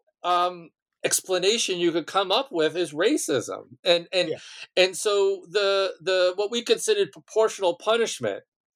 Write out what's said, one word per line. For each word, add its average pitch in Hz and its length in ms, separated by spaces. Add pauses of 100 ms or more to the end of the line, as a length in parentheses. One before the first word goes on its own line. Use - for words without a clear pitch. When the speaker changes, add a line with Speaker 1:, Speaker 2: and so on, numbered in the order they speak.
(240)
Speaker 1:
um, 175 460 (340)
explanation 185 760
you 175 140
could 160 140
come 190 260
up 269 180
with 156 260
is 170 160
racism. 147 920
And, 170 280
and, 180 180
Speaker 2:
Yeah. 151 60 (400)
Speaker 1:
and 185 200
so 196 520
the, 196 520
the, 180 360
what 202 140
we 233 120
considered 208 500
proportional 196 640
punishment 190 640 (340)